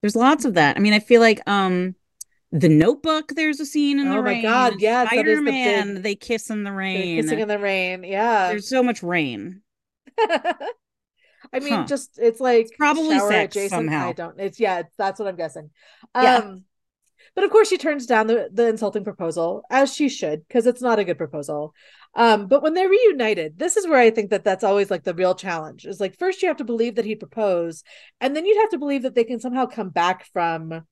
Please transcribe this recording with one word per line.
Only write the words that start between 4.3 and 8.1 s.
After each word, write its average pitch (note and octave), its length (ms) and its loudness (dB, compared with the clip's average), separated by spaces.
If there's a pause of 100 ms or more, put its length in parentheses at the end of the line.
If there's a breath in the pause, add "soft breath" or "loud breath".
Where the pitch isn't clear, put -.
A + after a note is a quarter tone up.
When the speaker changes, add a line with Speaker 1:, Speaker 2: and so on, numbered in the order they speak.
Speaker 1:
rain. - 120 -2
Speaker 2:
God, A3+ 380 2
yes, A3+ 300 2
that A#3+ 60 2 (100)
is A3 120 2
the D4+ 40 -2
Speaker 1:
Spider-Man, G#3+ 540 0
Speaker 2:
big, F#3 60 -10
Speaker 1:
they G#3 120 -4
kiss A3 340 -6
in G#3+ 160 -6
the G3 60 -8
Speaker 2:
they're G3 80 -8
Speaker 1:
rain. F#3 440 -4
Speaker 2:
kissing G#3+ 180 -2
in G#3+ 80 -4
the G#3 100 -2
rain, F#3 460 -4
yeah. G3 440 0